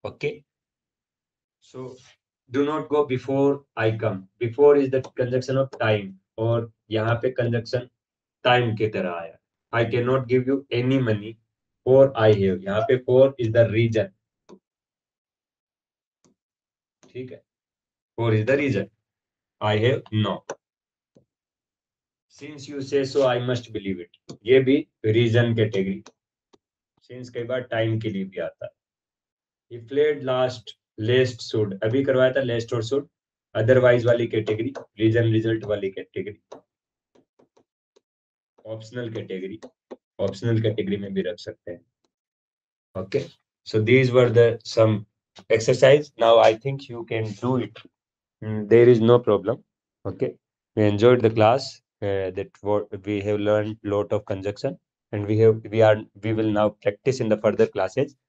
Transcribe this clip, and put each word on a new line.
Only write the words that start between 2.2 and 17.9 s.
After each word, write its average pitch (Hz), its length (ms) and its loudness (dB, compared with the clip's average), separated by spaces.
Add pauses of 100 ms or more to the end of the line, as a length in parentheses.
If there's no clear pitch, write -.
"Do 135 160 0
not 151 220 -4
go 147 220 2
before 139 500 0 (180)
I 110 120 0 (100)
come." 98 220 -4 (200)
Before 135 340 4
is 135 180 2
the 131 80 0 (180)
conjunction 127 440 -2
of 131 40 -8 (140)
time, 104 300 -2 (260)
और 117 340 -2 (180)
यहाँ 110 320 -2
पे 127 80 -2
कंजंक्शन 120 580 -4 (560)
टाइम 120 320 2
की 107 120 -2
तरह 92 220 -4
आया। 85 280 -12 (360)
"I 117 100 0
cannot 123 480 -2
give 127 160 0
you 135 80 0 (160)
any 123 260 0 (120)
money, 107 240 -4 (540)
for 135 280 8
I 110 160 4
have," 95 320 0
यहाँ 101 160 -2 (100)
पे 127 140 2
for 131 240 6 (120)
is 110 140 -2
the 117 140 4
reason, 110 420 0 (3000)
ठीक 127 200 -14
है? - 100 -20 (800)